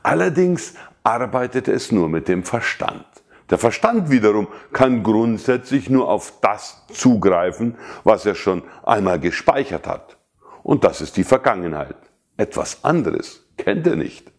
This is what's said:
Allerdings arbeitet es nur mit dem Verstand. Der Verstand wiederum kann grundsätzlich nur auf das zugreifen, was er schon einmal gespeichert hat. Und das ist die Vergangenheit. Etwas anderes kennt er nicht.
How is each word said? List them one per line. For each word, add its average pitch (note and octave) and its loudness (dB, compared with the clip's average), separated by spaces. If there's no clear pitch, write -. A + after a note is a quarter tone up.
Allerdings F3 0
arbeitet B2 -2
es - -2
nur F2 2
mit D#2+ -2
dem F#2 0
Verstand. - -6
Der F#2 2
Verstand F#3 0
wiederum G#2+ 4
kann B2+ 2
grundsätzlich A#2 0
nur B2+ 2
auf - -4
das - -4
zugreifen, G2 2
was G#2+ 4
er G#2 2
schon F2+ -2
einmal F#2+ 2
gespeichert F2 -2
hat. - -12
Und - 2
das E2+ 2
ist D2+ -10
die C#3+ 0
Vergangenheit. F2 0
Etwas - -6
anderes - -4
kennt D#3 -2
er D#3+ 2
nicht. - -10